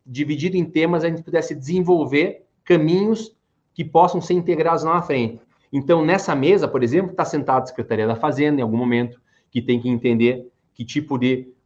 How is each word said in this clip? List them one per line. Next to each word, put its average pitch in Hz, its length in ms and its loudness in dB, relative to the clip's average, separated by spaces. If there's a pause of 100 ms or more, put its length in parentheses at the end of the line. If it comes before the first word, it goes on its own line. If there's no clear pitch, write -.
dividido 143 520 -4
em 170 80 0
temas, 165 380 0
a 170 60 0
gente 165 140 -6
pudesse 156 320 -2
desenvolver 160 880 0 (200)
caminhos 185 720 2 (380)
que 160 120 -8
possam 175 340 4
ser 170 140 -2
integrados 165 500 0
lá 160 120 0
na 170 80 0
frente. 120 360 -2 (320)
Então, 147 320 2
nessa 175 320 0
mesa, 156 320 4
por 127 140 -2
exemplo, 170 320 0
tá 165 100 -4
sentada 139 400 -2
a - 40 -12
Secretaria 110 400 -4
da 113 80 0
Fazenda, 143 440 0
em 123 40 0
algum 110 140 -2
momento, 120 440 -2 (300)
que 120 100 -2
tem 120 180 0
que 117 80 -6
entender 120 640 0 (220)
que 120 100 -14
tipo 143 360 -6
de 127 280 0 (180)